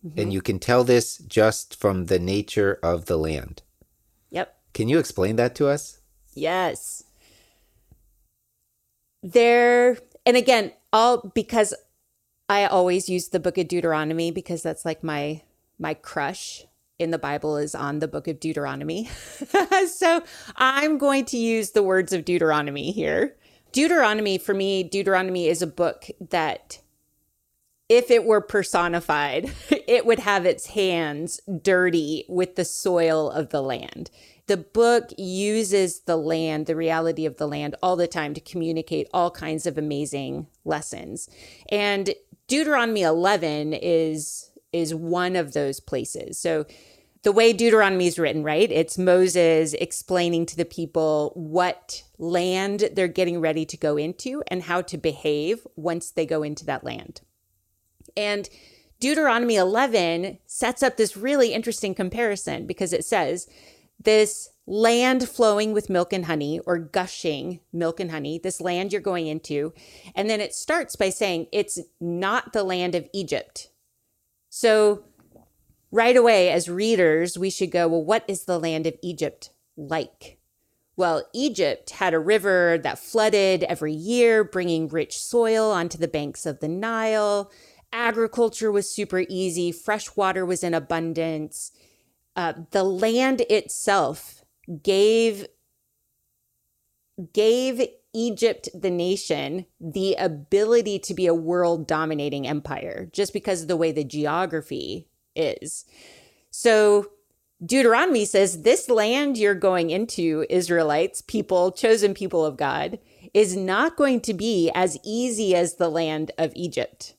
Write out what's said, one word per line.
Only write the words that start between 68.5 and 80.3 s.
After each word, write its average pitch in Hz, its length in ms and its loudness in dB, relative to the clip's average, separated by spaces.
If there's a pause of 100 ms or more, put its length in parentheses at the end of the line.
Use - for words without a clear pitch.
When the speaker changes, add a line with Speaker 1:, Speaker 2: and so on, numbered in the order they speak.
Speaker 1:
land 180 320 -4
you're 196 100 -4
going 175 260 -4
into." 156 460 -6 (400)
And 208 160 -2
then 214 120 -2
it - 120 -8
starts - 440 -4
by 190 120 2
saying, 185 440 -4
"It's 208 260 -2 (220)
not 180 500 -2
the 214 120 -2
land 180 320 -2
of 170 180 -4
Egypt." - 560 -8 (800)
So 214 560 2 (840)
right 233 260 6
away, 220 320 6
as 170 200 0
readers, 175 680 2
we 190 140 -2
should 180 200 -4
go, 170 160 2
"Well, 165 160 0
what 214 240 0
is 190 180 -8
the 175 140 -2
land 160 280 -2
of 165 140 -6
Egypt 160 480 -6 (260)
like?" - 640 -8 (560)